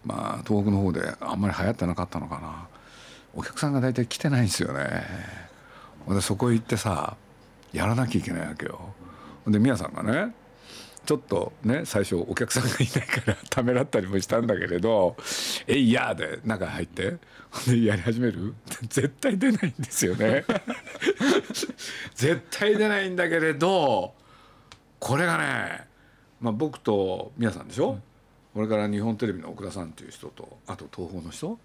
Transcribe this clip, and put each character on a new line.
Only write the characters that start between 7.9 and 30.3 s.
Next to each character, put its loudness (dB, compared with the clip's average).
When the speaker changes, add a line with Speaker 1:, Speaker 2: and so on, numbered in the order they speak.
Speaker 1:
な 2
き 0
ゃ 4
い -8
け -6
な -4
い -6
わ -8
け -8
よ。 -10
で、 4
宮 4
さ -6
ん -10
が -6
ね、 0
ち 2
ょ 6
っ -6
と -2
ね、 2
最 2
初 0
お -2
客 0
さ 2
ん 0
が 0
い 2
な 2
い -8
か 0
ら 0
<laughs> -18
た 0
め 4
ら 4
っ 0
た 2
り 2
も 0
し -6
た 2
ん 0
だ 2
け 0
れ 0
ど、 4
「え 4
い 6
や 2
ー」 -2
で -14
中 -2
入 -6
っ -4
て、 -4
で、 6
や 4
り -4
始 0
め 4
る？ -6
<laughs> -10
絶 0
対 2
出 4
な 2
い -2
ん -6
で -6
す 0
よ 0
ね。 2
<laughs> -4
絶 2
対 2
出 4
な 2
い -2
ん -2
だ 2
け 2
れ 2
ど、 4
こ 0
れ 4
が 2
ね、 -2
ま 0
あ、 -2
僕 -2
と 0
宮 2
さ -10
ん -16
で -14
し -4
ょ？ 2
Speaker 2:
は -6
い。 -10
Speaker 1:
こ -4
れ -2
か 2
ら 2
日 -2
本 0
テ -2
レ 0
ビ -6
の -12
奥 -12
田 -8
さ -8
ん -6
っ -14
て -18
い -16
う -16
人 -16
と、 -18